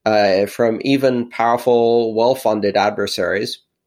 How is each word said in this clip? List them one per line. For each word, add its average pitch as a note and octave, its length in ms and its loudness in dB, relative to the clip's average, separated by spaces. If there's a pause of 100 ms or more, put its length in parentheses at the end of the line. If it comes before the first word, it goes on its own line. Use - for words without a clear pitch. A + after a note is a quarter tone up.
uh, G#2 400 2
from A2+ 360 -2
even C3 480 0
powerful, A#2 840 0
well-funded G#2+ 640 0
adversaries G2+ 800 -2 (280)